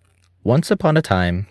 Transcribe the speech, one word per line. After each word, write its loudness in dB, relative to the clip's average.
Once 0
upon 0
a 4
time, -2